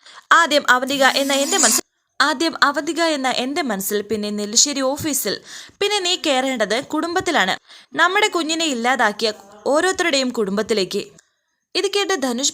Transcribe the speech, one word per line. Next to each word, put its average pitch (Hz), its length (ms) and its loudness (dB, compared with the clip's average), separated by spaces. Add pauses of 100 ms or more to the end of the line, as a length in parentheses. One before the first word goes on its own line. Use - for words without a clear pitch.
(320)
ആദ്യം 294 380 4
അവന്തിക 262 340 2
എന്ന 269 300 2
എൻ്റെ 277 240 0
മനസ്സിൽ, 220 240 2 (400)
ആദ്യം 302 420 0
അവന്തിക 294 380 0
എന്ന 294 260 0
എൻ്റെ 262 340 -2
മനസ്സിൽ, 208 400 -2
പിന്നെ 208 280 -4
നെല്ലിശ്ശേരി 214 520 0
ഓഫീസിൽ, 277 580 -2 (120)
പിന്നെ - 480 -4
നീ 359 160 0
കയറേണ്ടത് 262 680 0
കുടുംബത്തിലാണ്, 311 720 0 (360)
നമ്മുടെ 370 340 2
കുഞ്ഞിനെ 330 380 -2
ഇല്ലാതാക്കിയ 226 680 0 (320)
ഓരോരുത്തരുടെയും 311 640 2
കുടുംബത്തിലേക്ക്. 202 760 -2 (680)
ഇത് 370 120 0
കേട്ട് 392 340 -2
ധനുഷ് 262 320 -2